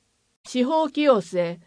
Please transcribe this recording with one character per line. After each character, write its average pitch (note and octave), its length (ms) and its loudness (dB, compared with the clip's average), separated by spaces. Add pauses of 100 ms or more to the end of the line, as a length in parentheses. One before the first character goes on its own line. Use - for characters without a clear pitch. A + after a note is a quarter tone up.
(440)
司 B3 200 -2
法 D#4+ 260 0
清 C#4+ 300 2
瀬 F3 460 -6